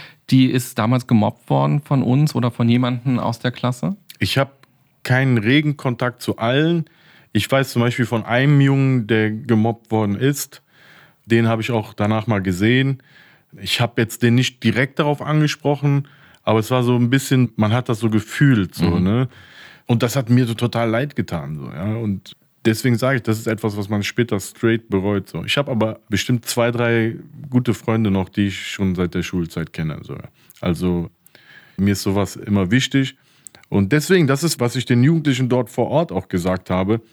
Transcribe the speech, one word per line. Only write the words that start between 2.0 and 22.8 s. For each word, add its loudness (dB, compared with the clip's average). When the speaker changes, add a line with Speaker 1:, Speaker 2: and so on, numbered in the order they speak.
Speaker 1:
uns 2
oder 0
von 0
jemandem 0
aus -4
der -4
Klasse? -4
Speaker 2:
Ich -2
hab -2
keinen 2
regen 2
Kontakt -4
zu -4
allen. 0
Ich -2
weiß 0
zum 2
Beispiel 0
von -4
einem 2
Jungen, 2
der 2
gemobbt -2
worden 0
ist. -4
Den 4
hab 0
ich -6
auch -4
danach -2
mal 0
gesehen. 0
Ich -4
hab -2
jetzt -2
den 4
nicht 0
direkt 0
darauf 0
angesprochen, 0
aber 2
es -2
war 2
so 2
ein 2
bisschen, 2
man 2
hat 0
das -2
so 0
gefühlt, 2
so, 0
Speaker 1:
Mhm. 2
Speaker 2:
ne? 0
Und 0
das 0
hat -2
mir 4
so -4
total -2
leid -4
getan, -6
so, -12
ja? -6
Und -6
deswegen 2